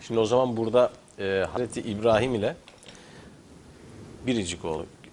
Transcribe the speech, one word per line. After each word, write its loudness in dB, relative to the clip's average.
Şimdi 0
o 4
zaman 2
burada, 4
e, 0
Hazreti -4
İbrahim 2
ile -2
biricik -4
oğlu, -6